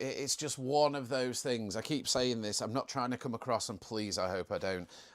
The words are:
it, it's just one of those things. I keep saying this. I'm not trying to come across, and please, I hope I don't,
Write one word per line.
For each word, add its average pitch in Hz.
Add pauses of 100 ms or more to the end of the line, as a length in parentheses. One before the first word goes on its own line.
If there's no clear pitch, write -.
it, 131
it's 135
just 147
one 143
of 139
those 127
things. 113
I 110
keep 139
saying 127
this. 104
I'm 110
not 131
trying 123
to 123
come 120
across, 113
and 104
please, 107
I 92
hope 92
I 101
don't, 90 (260)